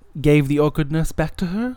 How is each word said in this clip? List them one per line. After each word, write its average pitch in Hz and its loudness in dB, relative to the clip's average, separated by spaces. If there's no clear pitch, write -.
gave 147 4
the 147 2
awkwardness 151 0
back 156 -4
to 185 -4
her, 226 -4